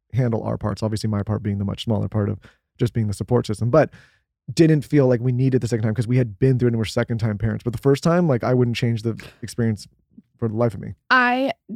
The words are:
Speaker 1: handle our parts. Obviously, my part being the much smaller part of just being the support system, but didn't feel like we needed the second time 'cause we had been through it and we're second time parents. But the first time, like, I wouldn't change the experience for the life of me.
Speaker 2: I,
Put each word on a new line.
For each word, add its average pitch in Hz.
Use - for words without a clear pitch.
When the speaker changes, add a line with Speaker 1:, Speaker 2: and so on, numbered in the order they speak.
Speaker 1:
handle 117
our 110
parts. 101
Obviously, 110
my 101
part 104
being 101
the 98
much 101
smaller 104
part 104
of 104
just -
being 110
the 101
support 117
system, 110
but 147
didn't 156
feel 139
like 123
we 127
needed 127
the 120
second 113
time 110
'cause 107
we 127
had 120
been 131
through 123
it -
and 113
we're 107
second 117
time 107
parents. 107
But 123
the 110
first 139
time, 170
like, 120
I 123
wouldn't 120
change 117
the 113
experience 110
for 117
the 107
life 113
of 104
me. 104
Speaker 2:
I, 254